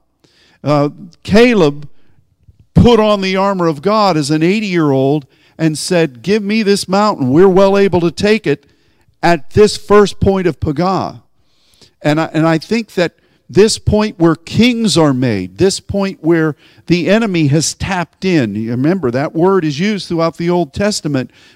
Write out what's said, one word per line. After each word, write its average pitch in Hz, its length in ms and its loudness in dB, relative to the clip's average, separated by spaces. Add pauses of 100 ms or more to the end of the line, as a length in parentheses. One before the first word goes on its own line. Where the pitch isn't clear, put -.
(640)
Uh, 147 260 0 (340)
Caleb 180 640 2 (840)
put 233 240 6
on 208 220 2
the 190 160 -2
armor 190 320 -2
of 147 140 -4
God 202 340 0
as 151 160 -2
an 156 100 0
eighty-year-old 156 840 0 (300)
and 156 200 -2
said, 160 440 -2
"Give 208 200 -2
me 214 220 -2
this 196 240 -2
mountain. 190 440 0
We're 185 180 4
well 196 280 2
able 190 220 2
to 165 120 -2
take 208 360 -2
it," 147 180 -4 (560)
at 170 280 0
this 208 260 2
first - 460 2
point 190 260 0
of - 140 -4
Pagah. 151 600 -4 (800)
And 151 200 0
I, 160 120 -4
and 160 140 0
I 160 120 2
think 220 340 -6
that 175 240 -4 (320)
this 202 280 2
point 214 420 -2
where 165 160 4
kings 226 640 0
are 147 160 4
made, 104 440 -2
this 190 240 0
point 196 420 -6
where 160 320 0 (320)
the 170 220 0
enemy 190 380 0
has 147 260 0
tapped 175 500 -8
in, 139 320 0
you 113 160 -6
remember 139 400 -2
that 135 220 -4
word 180 320 0
is 147 160 -4
used 202 260 -4
throughout 165 300 -4
the 170 120 -4
Old 175 240 -2
Testament 170 560 -4 (260)